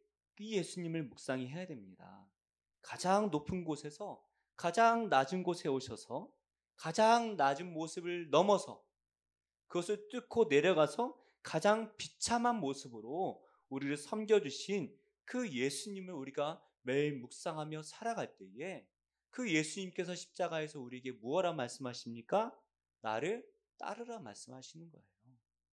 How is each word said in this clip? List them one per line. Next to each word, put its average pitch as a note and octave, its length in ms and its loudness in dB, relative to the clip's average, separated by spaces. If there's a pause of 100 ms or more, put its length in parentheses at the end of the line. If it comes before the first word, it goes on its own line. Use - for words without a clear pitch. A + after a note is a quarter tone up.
(380)
이 G#3+ 200 -2
예수님을 E3 460 -2
묵상해야 C3 640 -6
됩니다. G2 640 -18 (520)
가장 F#3+ 500 2
높은 D3+ 320 -2
곳에서 D#3 600 -8 (320)
가장 A3+ 540 4
낮은 D3+ 340 4
곳에 F3 260 -2
오셔서 C3 640 -4 (440)
가장 A3 600 4
낮은 D3+ 380 2
모습을 E3+ 560 -6
넘어서 E3+ 560 4 (800)
그것을 G3+ 420 -2
뚫고 A#3 360 2
내려가서 D#3 720 6 (240)
가장 G#3+ 560 2
비참한 A#3 640 0
모습으로 C3+ 880 -6 (240)
우리를 C#3 280 -2
섬겨주신 G3+ 1000 0 (280)
그 B3 260 -4
예수님을 F3+ 640 -2
우리가 C#3+ 500 -4 (180)
매일 C#3+ 380 2
묵상하며 D#3 640 -8
살아갈 G#3 540 -6
때에 B2 500 -10 (420)
그 B3 220 -4
예수님께서 F3 640 0
십자가에서 D#3+ 640 -4
우리에게 B2+ 320 -10
무엇라 C#3+ 420 0
말씀하십니까? B2+ 1080 -4 (420)
"나를 C3+ 460 -2 (300)
따르라." A3+ 420 -10
말씀하시는 C3 720 -16
거예요. - 160 -20 (680)